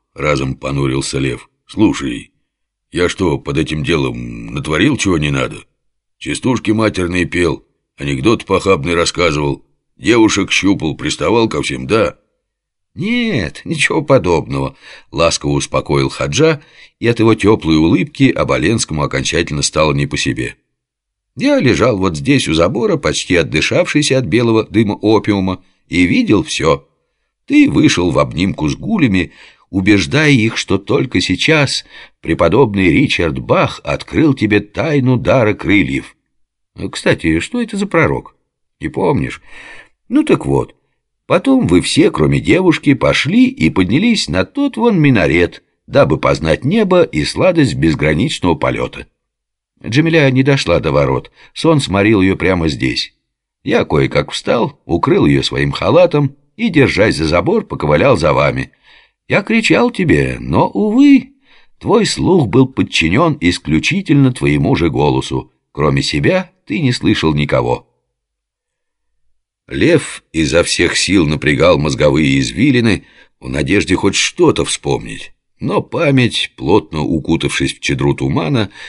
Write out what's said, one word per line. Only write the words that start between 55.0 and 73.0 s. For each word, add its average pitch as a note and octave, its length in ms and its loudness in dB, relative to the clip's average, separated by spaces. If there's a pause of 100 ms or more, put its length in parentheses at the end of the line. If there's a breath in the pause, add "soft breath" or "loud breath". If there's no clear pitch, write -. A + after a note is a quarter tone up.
ее C#2 200 2
своим C#2 260 -2
халатом D3 640 2 (220)
и, A3+ 120 -2
держась G#2+ 460 2
за D2+ 120 -2
забор, F#2 380 0
поковылял D#2+ 520 2
за D2+ 160 2
вами. C2 400 -2 (560 soft breath)
Я E3 140 0
кричал A3+ 500 0
тебе, C#2+ 480 0
но, D2 280 0
увы, B3+ 640 4 (440 soft breath)
твой G3 280 2
слух D#3 420 2
был C3 180 4
подчинен C3+ 720 0
исключительно C3 920 0
твоему D2 420 0
же E2+ 160 0
голосу. C2 640 -2 (180)
Кроме C#2+ 320 0
себя F3+ 480 -2 (160)
ты - 140 -4
не C3+ 100 2
слышал - 440 0
никого. C2+ 520 -2 (1800)
Лев C3 640 0
изо D#2+ 320 2
всех - 320 0
сил F2+ 300 2
напрягал D2 520 2
мозговые C#2 640 2
извилины A2 640 0 (340 soft breath)